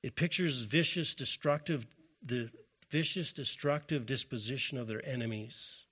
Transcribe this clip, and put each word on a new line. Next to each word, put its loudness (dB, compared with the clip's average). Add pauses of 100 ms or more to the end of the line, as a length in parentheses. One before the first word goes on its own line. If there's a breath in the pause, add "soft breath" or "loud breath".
It -4
pictures 2
vicious, 4
destructive, 0 (360)
the -2 (380)
vicious, 0
destructive 0
disposition -2
of -2
their -4
enemies. -4